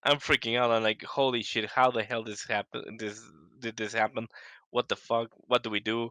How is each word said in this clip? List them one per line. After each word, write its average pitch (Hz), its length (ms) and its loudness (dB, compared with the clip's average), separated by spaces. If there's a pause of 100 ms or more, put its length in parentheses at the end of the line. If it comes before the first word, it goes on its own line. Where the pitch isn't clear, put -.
I'm 143 160 4
freaking 123 400 0
out, 123 120 4
I'm 113 120 4
like, 110 200 0
Holy 127 400 0
shit, 107 280 -4
how 131 200 4
the 120 120 0
hell 113 220 -4
this 104 220 -10
happen, - 520 -6
this, 107 240 -8 (380)
did 113 160 -8
this 107 160 -4
happen? 113 360 -2 (420)
What 120 180 0
the - 80 -2
fuck? 117 340 -2 (160)
What 120 160 4
do 117 80 -6
we 104 100 0
do? 113 300 -2